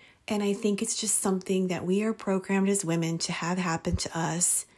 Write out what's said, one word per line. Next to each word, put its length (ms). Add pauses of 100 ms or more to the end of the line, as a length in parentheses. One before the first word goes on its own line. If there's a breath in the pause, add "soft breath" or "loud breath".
(280 soft breath)
And 160
I 100
think 280
it's 180
just 200
something 480
that 180
we 180
are 100
programmed 560
as 140
women 360
to 120
have 260
happen 380
to 220
us 480 (120)